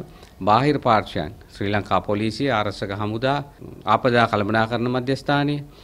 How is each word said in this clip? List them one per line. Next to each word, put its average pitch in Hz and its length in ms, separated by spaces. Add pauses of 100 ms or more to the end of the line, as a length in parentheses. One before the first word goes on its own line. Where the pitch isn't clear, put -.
(440)
බාහිර 131 360
පාර්ශ්වයන්, 101 520 (220)
ශ්‍රී 101 180
ලංකා 98 300
පොලිසිය, 107 500
ආරක්ෂක 104 480
හමුදා, 117 400 (460)
ආපදා 117 420
කළමනාකරණ 110 640
මධ්‍යස්ථානය, 143 640 (280)